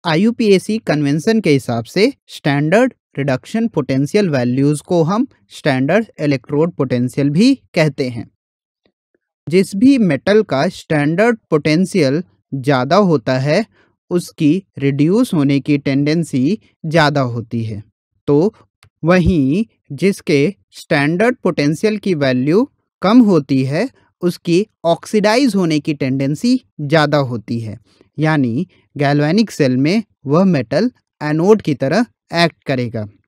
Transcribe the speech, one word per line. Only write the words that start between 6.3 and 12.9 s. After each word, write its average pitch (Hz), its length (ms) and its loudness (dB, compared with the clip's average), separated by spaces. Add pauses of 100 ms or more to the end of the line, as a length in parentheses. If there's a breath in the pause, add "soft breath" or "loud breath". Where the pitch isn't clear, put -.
पोटेंशियल 127 580 -2
भी 233 240 4 (200)
कहते 147 340 0
हैं। 117 180 -10 (1200)
जिस 190 300 0
भी 262 240 4
मेटल 190 440 2
का 139 260 -2
स्टैंडर्ड 170 680 0 (120)
पोटेंशियल 160 720 0 (300)
ज़्यादा 139 460 0